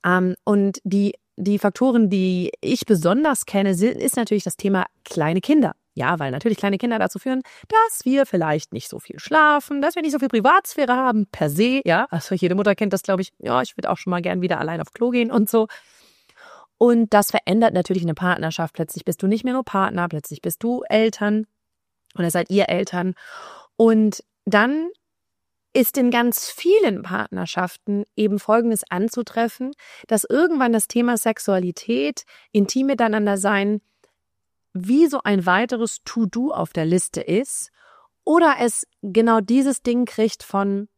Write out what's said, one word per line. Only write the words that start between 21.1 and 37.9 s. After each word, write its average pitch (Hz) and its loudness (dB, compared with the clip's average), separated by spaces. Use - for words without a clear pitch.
oder 170 0
seid 175 -2
ihr 196 2
Eltern. 180 -2
Und 220 4
dann 247 0
ist 254 2
in 247 2
ganz 240 0
vielen 349 2
Partnerschaften 190 -6
eben 208 0
Folgendes 226 0
anzutreffen, 233 -4
dass - 0
irgendwann 277 2
das 220 0
Thema 240 0
Sexualität, 220 -2
intim 220 2
miteinander 214 0
sein, 202 0
wie 233 2
so 277 -2
ein 190 2
weiteres 226 0
To-Do 233 -2
auf 170 -6
der 160 -2
Liste 175 0
ist - -4